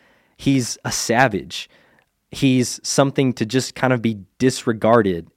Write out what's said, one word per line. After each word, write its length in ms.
He's 480
a 60
savage. 760
He's 540
something 500
to 120
just 280
kind 200
of 100
be 160
disregarded. 1000